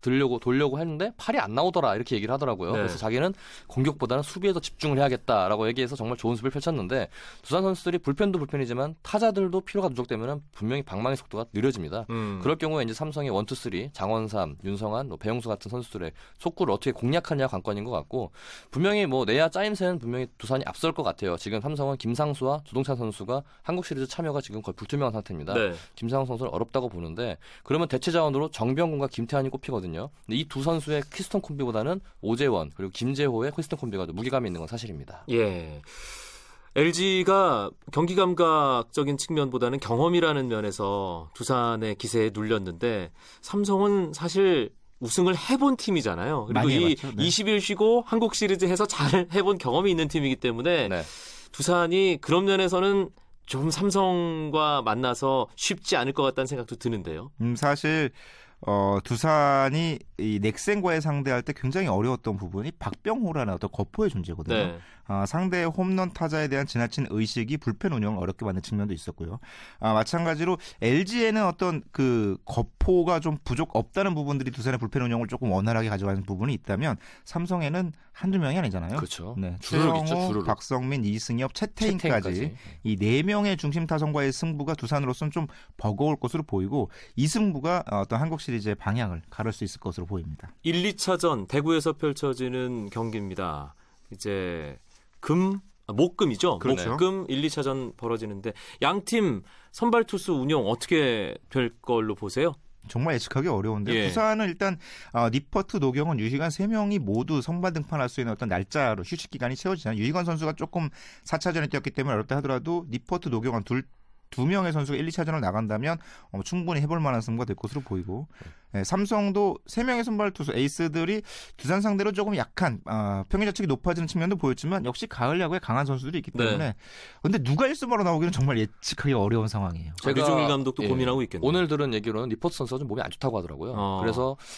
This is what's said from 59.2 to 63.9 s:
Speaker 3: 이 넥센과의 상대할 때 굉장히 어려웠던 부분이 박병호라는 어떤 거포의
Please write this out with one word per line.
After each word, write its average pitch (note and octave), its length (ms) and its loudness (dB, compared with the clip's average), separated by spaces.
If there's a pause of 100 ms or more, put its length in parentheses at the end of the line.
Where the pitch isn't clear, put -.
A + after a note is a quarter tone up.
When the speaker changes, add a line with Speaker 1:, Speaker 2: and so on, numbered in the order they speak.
Speaker 3:
이 G#2+ 220 0
넥센과의 E3+ 640 2
상대할 C#3 400 0
때 D3+ 120 -4
굉장히 E3+ 340 0
어려웠던 G#2+ 500 0
부분이 G2 400 -6
박병호라는 E3 760 -2
어떤 F#2 180 -2
거포의 G3+ 400 0